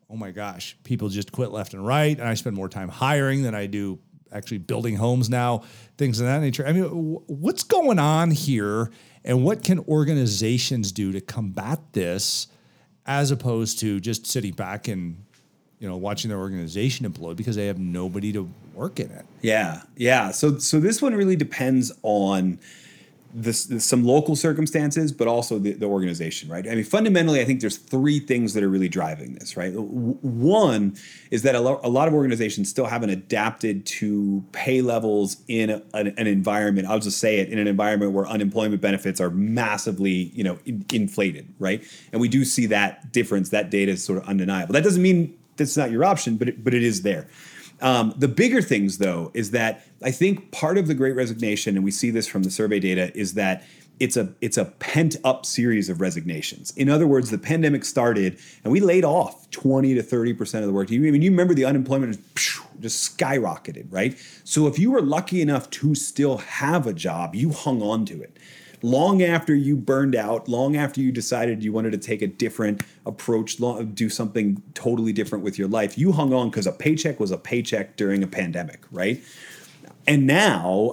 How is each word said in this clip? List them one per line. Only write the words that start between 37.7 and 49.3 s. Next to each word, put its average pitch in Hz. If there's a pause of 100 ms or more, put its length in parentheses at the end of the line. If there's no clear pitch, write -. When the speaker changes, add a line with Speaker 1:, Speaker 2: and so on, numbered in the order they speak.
Speaker 2:
where 98
unemployment 104
benefits 98
are 90
massively, 98
you 107
know, 90
in-, 104
inflated, 98 (100)
right? 98 (300)
And 113
we 120
do 131
see 123
that 104
difference. 101
That 104
data 98
is 92
sort 92
of 92
undeniable. 95
That 156
doesn't 185
mean 180 (180)
that's 151
not 131
your 117
option, 151
but 120
it, 117
but 123
it 120
is 110
there. 101 (520)
Um, 120
the 135
bigger 226
things, 98
though, 87